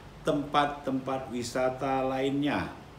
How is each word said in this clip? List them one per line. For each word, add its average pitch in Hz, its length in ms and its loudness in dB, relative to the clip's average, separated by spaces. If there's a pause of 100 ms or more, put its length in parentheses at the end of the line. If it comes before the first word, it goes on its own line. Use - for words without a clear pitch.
(260)
tempat-tempat 139 1040 0
wisata 131 720 0
lainnya. 131 720 2 (260)